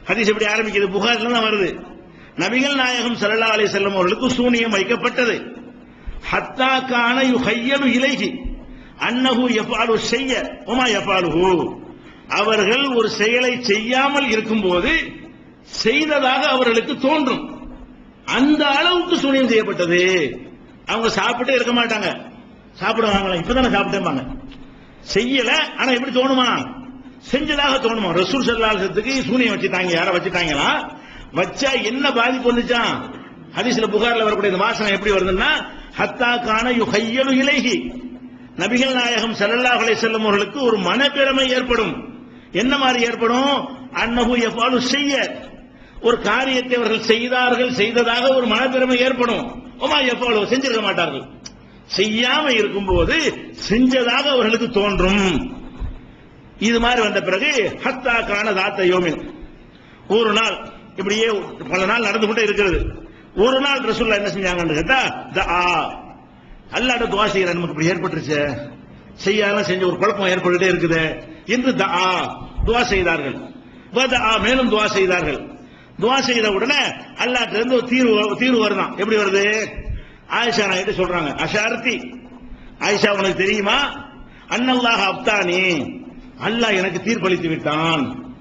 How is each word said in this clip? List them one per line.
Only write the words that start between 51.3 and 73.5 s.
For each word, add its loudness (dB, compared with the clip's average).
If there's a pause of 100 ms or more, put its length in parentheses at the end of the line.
செய்யாம 0
இருக்கும்போது 2 (540)
செஞ்சதாக 2
அவர்களுக்கு 2
தோன்றும். 0 (1000)
இது 2
மாதிரி 2
வந்த 0
பிறகு, 0
"ஹத்தா -2
கான -2
தாத்த 0
யோமின்", 2 (840)
ஒரு 2
நாள், 0 (400)
இப்படியே 0 (420)
பல 0
நாள் 2
நடந்து 0
கொண்டே 2
இருக்கிறது. 2 (500)
ஒரு 4
நாள் 0
ரசூலுல்லாஹ் 0
என்ன -2
செஞ்சாங்கன்னு -2
கேட்டா, 0 (320)
"தஆ", 0 (1080)
அல்லாஹ்ட்ட 0
துஆ 0
செய்யறாங்க, 0
"நமக்கு -4
இப்படி 0
ஏற்பட்டுருச்சே, -2 (840)
செய்யாம 2
செஞ்ச -2
ஒரு 0
குழப்பம் 0
ஏற்பட்டுட்டே 2
இருக்குதே" 2 (400)
என்று 0
தஆ, 0 (340)
துஆ 2
செய்தார்கள். 0 (560)